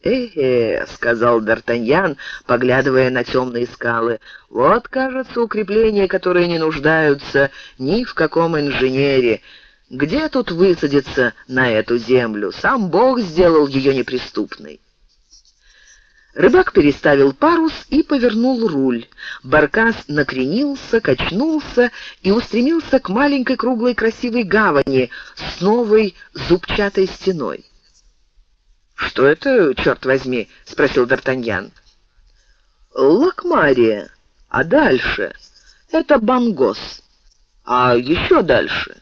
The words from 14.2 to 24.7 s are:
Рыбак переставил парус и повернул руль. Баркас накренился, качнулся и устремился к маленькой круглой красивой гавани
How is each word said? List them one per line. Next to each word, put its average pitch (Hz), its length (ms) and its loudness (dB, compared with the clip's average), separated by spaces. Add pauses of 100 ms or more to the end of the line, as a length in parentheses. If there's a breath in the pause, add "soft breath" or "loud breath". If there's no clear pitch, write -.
Рыбак 285 380 4
переставил 139 600 4
парус 320 400 2 (160)
и 285 120 2
повернул 240 640 0
руль. 135 420 -2 (360 loud breath)
Баркас 151 520 2 (120)
накренился, 151 960 -2
качнулся 247 880 0 (300 loud breath)
и 190 100 0
устремился 247 680 0
к - 100 -6
маленькой 262 480 0
круглой 240 360 -2
красивой 226 500 -2
гавани 147 680 2 (260 loud breath)